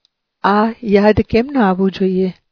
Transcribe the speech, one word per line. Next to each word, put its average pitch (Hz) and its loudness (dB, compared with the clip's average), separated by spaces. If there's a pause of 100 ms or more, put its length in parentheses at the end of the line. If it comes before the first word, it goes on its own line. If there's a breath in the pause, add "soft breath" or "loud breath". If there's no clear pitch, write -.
(440)
આ 214 0 (100)
યાદ 208 2
કેમ 233 -2
ન 277 -2
આવવું 190 0
જોઈએ? 185 -2 (200)